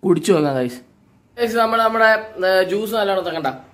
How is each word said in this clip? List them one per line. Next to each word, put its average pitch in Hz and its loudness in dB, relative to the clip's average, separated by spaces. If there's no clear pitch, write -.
കുടിച്ചു 175 2
നോക്കാം 151 2
ഗൈസ്. 123 -6
ഗൈസ് 233 -2
നമ്മൾ 226 0
നമ്മുടെ, 226 4
ഏ, 185 4
ജ്യൂസ് 214 -4
നല്ലോണം 185 -2
കണ്ട 156 -4